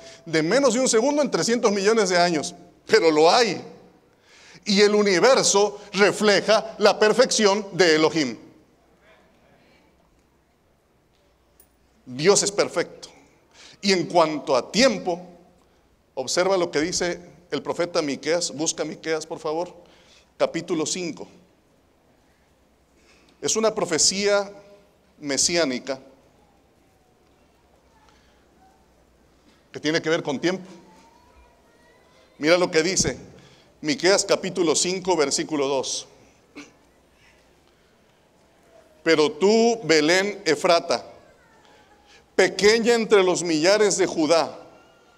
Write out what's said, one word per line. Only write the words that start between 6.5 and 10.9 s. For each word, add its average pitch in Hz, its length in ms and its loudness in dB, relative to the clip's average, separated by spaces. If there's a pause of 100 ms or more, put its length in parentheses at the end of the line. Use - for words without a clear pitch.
la 190 200 2
perfección 214 720 2
de 165 240 4
Elohim. 151 420 0 (3750)